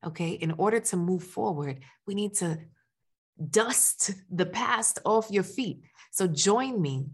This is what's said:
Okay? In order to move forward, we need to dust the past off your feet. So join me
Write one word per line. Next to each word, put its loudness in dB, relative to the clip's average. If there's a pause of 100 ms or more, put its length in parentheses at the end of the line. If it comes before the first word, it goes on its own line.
Okay? -4
In -2
order 4
to 0
move 0
forward, -4 (260)
we -6
need -2
to -2 (880)
dust 2 (180)
the 0
past 0
off 2
your 2
feet. -6 (280)
So 0
join 2
me -2